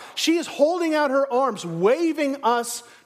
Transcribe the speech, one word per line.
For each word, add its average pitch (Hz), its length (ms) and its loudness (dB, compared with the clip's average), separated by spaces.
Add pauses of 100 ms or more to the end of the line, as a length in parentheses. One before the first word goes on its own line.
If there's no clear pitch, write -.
(160)
She 330 220 2
is 320 100 -4
holding 320 480 0
out 294 160 2
her 277 200 0
arms, 240 340 0
waving 277 760 0
us 233 420 -2 (220)